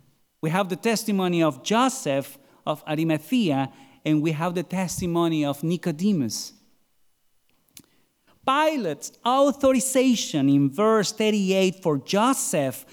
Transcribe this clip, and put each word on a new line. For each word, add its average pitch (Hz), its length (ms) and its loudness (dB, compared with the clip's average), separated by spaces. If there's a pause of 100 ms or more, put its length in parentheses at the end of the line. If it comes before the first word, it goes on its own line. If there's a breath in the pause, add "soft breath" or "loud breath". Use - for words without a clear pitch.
(400)
We 156 120 -4
have 185 180 -2
the 180 80 -6
testimony 190 680 0
of 143 200 -2
Joseph 208 720 -2 (280 soft breath)
of 151 220 -4
Arimathea, 156 840 -2 (340 loud breath)
and 156 160 2
we 165 100 0
have 170 240 -4
the 180 80 -4
testimony 170 800 -2
of 143 200 -4
Nicodemus. 165 880 -2 (1900)
Pilate's 269 640 0 (140)
authorization 254 1200 2
in 139 220 4
verse 208 420 2
thirty-eight 190 720 0
for 151 140 0
Joseph 185 960 -2